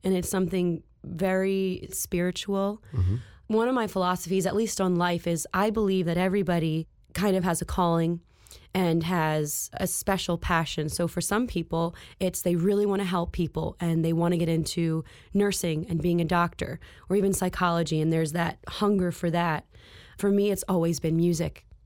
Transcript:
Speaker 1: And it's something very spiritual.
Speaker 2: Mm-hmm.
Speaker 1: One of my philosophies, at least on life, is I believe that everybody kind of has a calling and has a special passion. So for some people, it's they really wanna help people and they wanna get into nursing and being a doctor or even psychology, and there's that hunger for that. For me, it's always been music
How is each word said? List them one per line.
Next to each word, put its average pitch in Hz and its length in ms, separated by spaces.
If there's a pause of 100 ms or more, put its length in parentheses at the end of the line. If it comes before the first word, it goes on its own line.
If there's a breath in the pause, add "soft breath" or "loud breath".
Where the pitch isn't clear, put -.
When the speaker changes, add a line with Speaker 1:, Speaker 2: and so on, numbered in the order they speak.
Speaker 1:
And 190 120
it's 180 140
something 180 540 (200)
very 190 880
spiritual. 196 880 (120 loud breath)
Speaker 2:
Mm-hmm. 95 220 (320 loud breath)
Speaker 1:
One 220 200
of 254 60
my 226 140
philosophies, 185 580
at 190 100
least 220 240
on 185 160
life, 175 300
is 170 280
I 202 180
believe 196 340
that 170 120
everybody 170 720 (260)
kind 190 220
of 185 80
has 170 180
a 165 40
calling 170 560 (540 loud breath)
and 170 280
has 156 680
a 185 140
special 180 500
passion. 165 520
So 170 180
for 170 140
some 226 260
people, 170 480 (240 loud breath)
it's 185 240
they 175 120
really 202 300
wanna 202 200
help 175 260
people 160 480
and 165 260
they 165 80
wanna 170 240
get 165 120
into 165 540 (300 loud breath)
nursing 185 560
and 165 100
being 170 220
a 170 40
doctor 170 540 (300 loud breath)
or 185 60
even 196 180
psychology, 170 680
and 160 120
there's 160 200
that 170 340
hunger 196 440
for 170 200
that. 170 340 (540 loud breath)
For 202 100
me, 202 220
it's 190 180
always 170 300
been 160 180
music 170 480 (200)